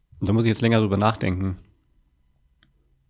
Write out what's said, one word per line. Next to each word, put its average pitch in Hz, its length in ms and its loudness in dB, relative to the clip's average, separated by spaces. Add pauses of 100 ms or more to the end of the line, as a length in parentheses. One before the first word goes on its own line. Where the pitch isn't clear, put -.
(280)
Da 104 60 0
muss 113 120 2
ich 113 40 2
jetzt 107 120 -2
länger 113 180 2
drüber 101 180 0
nachdenken. 95 600 -2 (1500)